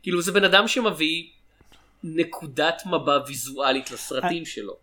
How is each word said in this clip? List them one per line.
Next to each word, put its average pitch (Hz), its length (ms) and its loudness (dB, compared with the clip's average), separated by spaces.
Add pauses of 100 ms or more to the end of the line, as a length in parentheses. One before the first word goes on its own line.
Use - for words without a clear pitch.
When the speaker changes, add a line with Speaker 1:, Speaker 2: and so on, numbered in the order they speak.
Speaker 1:
כאילו, 175 180 0
זה 185 100 -2
בן 196 120 4
אדם 190 240 6
שמביא 165 560 0 (800)
נקודת 160 800 -2
מבע 147 420 2
ויזואלית 135 640 -2
לסרטים 165 520 -4
Speaker 2:
אה. - 20 -10
Speaker 1:
שלו. 98 380 -10